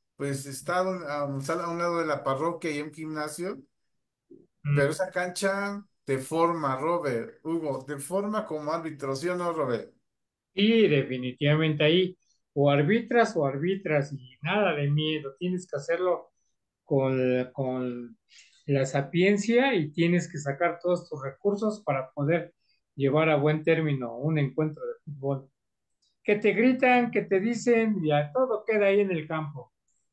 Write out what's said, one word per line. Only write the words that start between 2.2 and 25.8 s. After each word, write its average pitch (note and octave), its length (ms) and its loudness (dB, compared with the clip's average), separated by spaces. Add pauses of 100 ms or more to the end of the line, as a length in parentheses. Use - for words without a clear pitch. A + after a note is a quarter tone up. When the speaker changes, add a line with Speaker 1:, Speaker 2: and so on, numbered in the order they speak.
Speaker 1:
parroquia D#3+ 480 -2
y D3 100 -4
un D#3 100 -10
gimnasio. D#3 720 -8 (1000)
Speaker 2:
Mm. C#3+ 140 0
Speaker 1:
Pero C#3+ 140 4
esa F#3 200 -4
cancha G3 720 -4 (200)
te C3+ 140 -2
forma, D#3 580 0
Robert, C#3 680 -4
Hugo, D3+ 420 -4
te C#3+ 120 -8
forma G#3 480 -4
como D3+ 260 -6
árbitro, C#3+ 420 -6
¿sí C3+ 140 -4
o F3+ 80 -2
no, F3 160 -2
Robert? B2 400 -2 (640)
Speaker 2:
Sí, G#3+ 340 6
definitivamente C#3+ 960 2
ahí, F3+ 340 4 (360)
o C#3+ 160 4
arbitras A3 680 2
o D3+ 100 2
arbitras, D3+ 640 -2
y B2+ 300 -14
nada F#3 320 2
de C#3+ 160 0
miedo, D3+ 480 0
tienes F3+ 300 -4
que - 80 -8
hacerlo E3+ 540 -2 (540)
con, B2+ 680 2
con B2+ 640 -6 (480)
la C#3 200 2
sapiencia G3+ 880 2
y D3+ 180 0
tienes E3+ 380 2
que D#3 80 -10
sacar E3 440 -2
todos F3 260 -2
tus C#3 140 -10
recursos G#3 600 -4
para C3+ 280 -4
poder D3+ 420 -2 (400)
llevar C#3+ 360 2
a D3+ 60 4
buen D3+ 260 2
término C#3+ 540 0
un D3+ 220 0
encuentro D3+ 480 -2
de D#3+ 80 -8 (100)
fútbol. C#3 460 -6 (720)